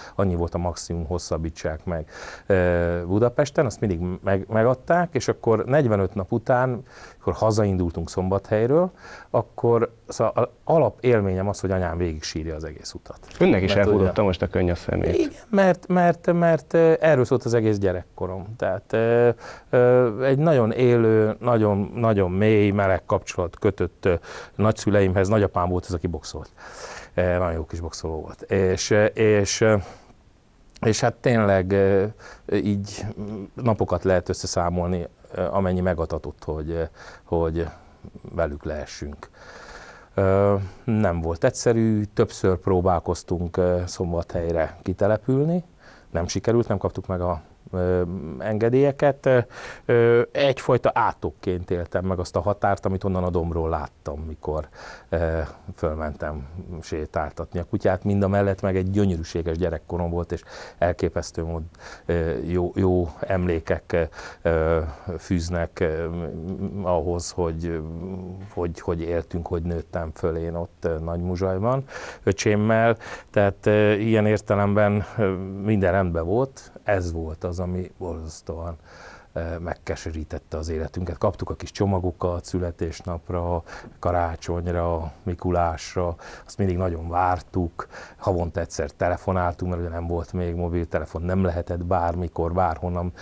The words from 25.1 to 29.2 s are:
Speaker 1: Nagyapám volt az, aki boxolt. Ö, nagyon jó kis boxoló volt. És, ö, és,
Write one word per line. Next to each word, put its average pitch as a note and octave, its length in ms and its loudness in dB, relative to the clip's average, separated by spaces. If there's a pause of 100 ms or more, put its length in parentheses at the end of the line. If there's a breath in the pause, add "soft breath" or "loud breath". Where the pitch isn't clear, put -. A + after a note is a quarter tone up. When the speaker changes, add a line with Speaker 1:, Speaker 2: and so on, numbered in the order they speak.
Speaker 1:
Nagyapám G2 400 2
volt F2 160 -2
az, F2+ 100 -6
aki E2+ 120 -2
boxolt. D#2+ 440 -10 (640 loud breath)
Ö, F#2 80 2 (160)
nagyon F2+ 140 0
jó E2 140 -4
kis E2+ 140 -10
boxoló D#2+ 400 -8
volt. - 220 -14
És, F#2+ 480 2
ö, G#2+ 140 6
és, G#2+ 560 2